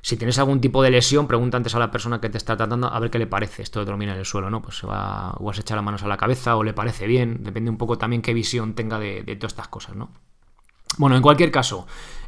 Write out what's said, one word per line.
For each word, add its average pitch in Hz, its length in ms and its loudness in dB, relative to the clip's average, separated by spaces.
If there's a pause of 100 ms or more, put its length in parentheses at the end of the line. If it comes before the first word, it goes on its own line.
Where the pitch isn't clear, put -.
Si - 140 -2
tienes 120 220 0
algún 139 220 4
tipo 131 220 4
de 131 80 8
lesión, 135 360 6
pregunta 123 320 2
antes 113 160 -2
a 117 40 2
la 117 120 2
persona 117 300 -4
que 110 100 -4
te 110 80 -6
está 110 180 -2
tratando 117 320 0
a 117 100 -2
ver 117 120 0
qué 117 80 0
le 113 80 0
parece 104 360 -4
esto - 180 -6
de 101 60 -4
dormir 101 220 -4
en 98 80 -4
el 95 80 -6
suelo, 98 240 -4
¿no? 110 140 -4
Pues - 160 -10
se 98 80 -8
va, 98 520 -4
o 101 140 -4
se 95 80 -6
echa 110 140 -4
las 104 100 -2
manos 101 180 -4
a 101 60 -4
la 98 80 0
cabeza 120 400 2
o 110 60 2
le 107 100 0
parece 104 340 -4
bien, 120 360 2
depende 107 280 -4
un 110 60 -2
poco 117 220 -2
también 113 240 -2
qué 123 100 -2
visión 110 420 -2
tenga 110 240 -4
de, 104 240 -6
de 104 140 -8
todas 107 160 -8
estas - 160 -12
cosas, - 280 -14
¿no? 107 140 -10 (840)
Bueno, 135 200 6
en 131 60 6
cualquier 147 280 8
caso, 113 360 -2 (420)